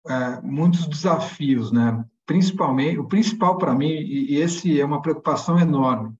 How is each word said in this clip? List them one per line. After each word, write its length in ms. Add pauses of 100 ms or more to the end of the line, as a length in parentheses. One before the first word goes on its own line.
é, 340
muitos 460
desafios, 840
né? 340 (180)
Principalmente, 760
o 80
principal 500
pra 160
mim, 160
e, 440
e 80
esse 380
é 60
uma 160
preocupação 560
enorme, 640